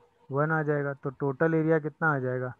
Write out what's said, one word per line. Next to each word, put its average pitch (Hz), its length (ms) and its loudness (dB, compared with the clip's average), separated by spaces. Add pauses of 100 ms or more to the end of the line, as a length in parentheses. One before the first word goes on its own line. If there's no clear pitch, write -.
(300)
वन 143 200 2
आ 160 120 0
जाएगा, 143 320 -2
तो 139 160 -8
टोटल 143 440 0
एरिया 160 240 4
कितना 156 360 0
आ 139 40 0
जाएगा? 127 420 -4